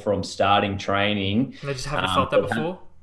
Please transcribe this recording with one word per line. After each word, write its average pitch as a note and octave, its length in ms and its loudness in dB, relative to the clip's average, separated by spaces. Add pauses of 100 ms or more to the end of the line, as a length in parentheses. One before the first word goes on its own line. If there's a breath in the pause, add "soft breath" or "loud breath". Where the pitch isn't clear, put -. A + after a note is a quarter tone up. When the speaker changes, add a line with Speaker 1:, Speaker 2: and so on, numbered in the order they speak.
Speaker 1:
from F#2+ 240 0
starting G2+ 520 2
training. G2+ 840 0
Speaker 2:
And C#3+ 80 -10
they C#3 60 -2
just B2+ 120 -8
haven't F#2 220 -2
Speaker 1:
Um, F#2 80 0
Speaker 2:
felt - 140 2
that C#3+ 100 4
Speaker 1:
but - 100 0
ha-, - 60 -2
Speaker 2:
before? E3+ 220 -4 (240)